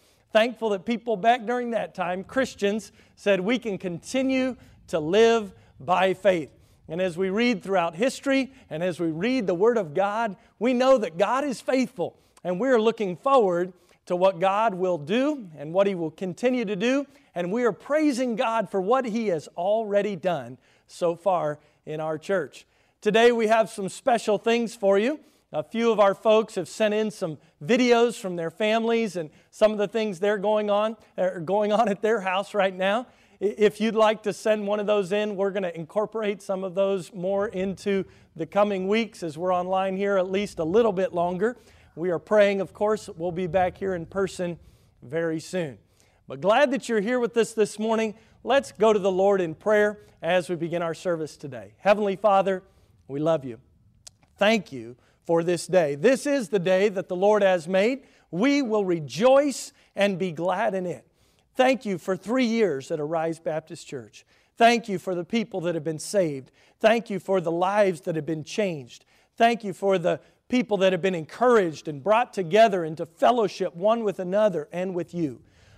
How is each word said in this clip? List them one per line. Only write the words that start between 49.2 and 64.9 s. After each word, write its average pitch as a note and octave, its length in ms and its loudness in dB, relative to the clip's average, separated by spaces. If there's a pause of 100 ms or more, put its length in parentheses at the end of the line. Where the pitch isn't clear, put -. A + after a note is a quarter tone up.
in E3 140 -2
prayer G#3 460 2 (200)
as F3 300 0
we F3+ 60 -2
begin E3+ 260 -4
our E3 120 -4
service D#3+ 420 -6
today. A2+ 420 -16
Heavenly G3+ 380 2
Father, G3 480 2 (420)
we C#3 140 -8
love D3+ 240 0
you. A#2 160 -12 (800)
Thank G#3 340 2
you A#2+ 240 -14 (280)
for E3+ 200 2
this E3+ 240 -2
day. E3 260 4
This G#3 320 2
is C#4 220 -2
the G#3 100 -2
day F#3 300 2
that F#3+ 200 -4
the F#3 60 -4
Lord G3+ 300 4
has F3+ 240 2
made. G#3 340 0 (300)
We C#4 280 2
will G#3+ 240 0
rejoice F#3 880 0 (220)
and G3 240 0
be F#3 140 -4
glad F#3 420 -2
in F#3 120 -4
it. C#3+ 200 -10 (480)
Thank B3+ 320 2
you F#3+ 120 -2
for F#3+ 180 -4
three B3 300 0
years G3+ 440 -2
at E3 80 -4
Arise D#3+ 400 -4
Baptist D#3+ 480 -10
Church. A#2 400 -16 (300)
Thank A#3 320 4
you F#3+ 100 -4